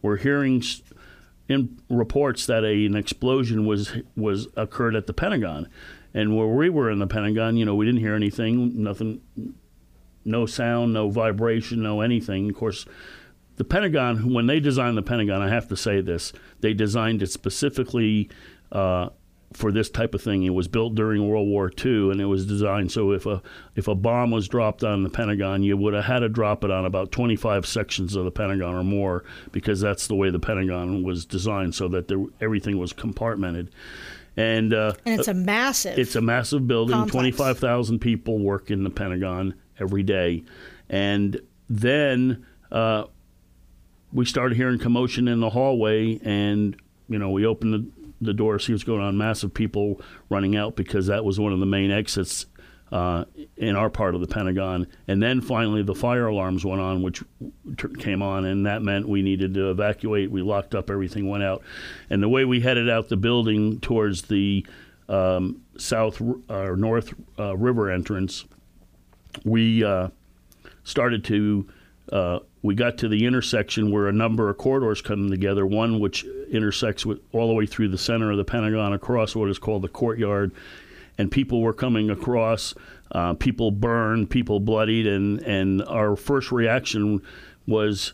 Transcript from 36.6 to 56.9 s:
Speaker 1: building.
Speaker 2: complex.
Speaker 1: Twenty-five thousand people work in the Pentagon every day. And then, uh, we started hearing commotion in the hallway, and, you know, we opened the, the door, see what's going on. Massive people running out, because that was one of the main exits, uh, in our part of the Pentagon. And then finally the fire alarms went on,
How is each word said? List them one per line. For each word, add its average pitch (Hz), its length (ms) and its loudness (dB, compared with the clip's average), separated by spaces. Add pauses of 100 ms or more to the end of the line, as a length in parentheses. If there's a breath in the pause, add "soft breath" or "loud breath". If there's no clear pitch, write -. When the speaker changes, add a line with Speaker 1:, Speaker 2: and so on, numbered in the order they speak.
Speaker 1:
building. 117 260 2
Speaker 2:
complex. 107 180 0
Speaker 1:
Twenty-five 127 460 0
thousand 120 400 0
people 113 400 0
work 98 320 0
in 98 140 0
the 92 60 -2
Pentagon 92 640 -4 (260)
every 98 240 0
day. 87 400 0 (440 loud breath)
And 101 520 0 (280)
then, 127 800 2 (240 loud breath)
uh, 113 360 0 (1040)
we 123 120 2
started 123 320 0
hearing 127 220 2
commotion 120 480 2
in 117 140 2
the 113 100 2
hallway, 110 720 2
and, 104 540 0 (320)
you 110 100 -2
know, 98 120 -2
we 98 160 2
opened 110 280 2
the, 107 120 -2 (340)
the 110 140 0
door, 107 240 2
see - 140 -2
what's 104 120 -2
going 113 160 0
on. 98 160 0
Massive 107 380 -2
people 104 460 -2 (280 loud breath)
running 98 280 2
out, 104 200 -2
because 95 300 0
that 101 180 0
was 98 140 0
one 104 140 2
of 92 80 2
the 98 60 2
main 98 240 2
exits, 101 560 -2 (460 loud breath)
uh, 87 320 0 (320)
in 104 200 0
our 107 120 2
part 95 280 -2
of 87 40 -2
the 90 60 -4
Pentagon. 92 640 -2 (180 loud breath)
And 98 160 2
then 127 180 2
finally 113 420 0
the 98 120 0
fire 120 320 0
alarms 92 380 -2
went 98 160 -2
on, 92 220 -2